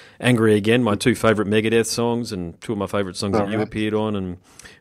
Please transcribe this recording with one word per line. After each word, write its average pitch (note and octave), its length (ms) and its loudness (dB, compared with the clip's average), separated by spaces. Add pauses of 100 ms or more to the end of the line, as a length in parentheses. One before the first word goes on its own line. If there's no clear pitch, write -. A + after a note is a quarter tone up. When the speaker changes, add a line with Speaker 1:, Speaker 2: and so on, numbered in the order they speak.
(200)
Speaker 1:
Angry A2+ 360 4
Again, A2+ 280 2
my G#2+ 100 2
two G#2+ 220 2
favourite G#2+ 340 2
Megadeth A2 380 2
songs, A#2 440 -4
and F2 300 -8
two - 120 -6
of G#2 40 -4
my G2+ 80 -2
favourite F#2+ 300 -4
songs G2+ 180 -2
that G#2 140 0
you G#2 60 -6
Speaker 2:
All G#2+ 40 -2
right. G#2 100 -2
Speaker 1:
appeared G#2+ 280 -4
on, G#2+ 200 -2
and F#2 220 -6 (440)